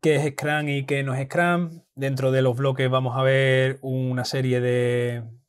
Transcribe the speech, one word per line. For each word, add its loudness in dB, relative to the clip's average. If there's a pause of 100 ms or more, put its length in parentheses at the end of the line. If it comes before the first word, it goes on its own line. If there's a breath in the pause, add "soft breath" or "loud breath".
qué 2
es 0
Scrum -2
y -2
qué -2
no -4
es -4
Scrum. -2 (120)
Dentro 0
de 4
los 2
bloques 0
vamos 0
a 0
ver 2
una -2
serie 0
de 0 (260)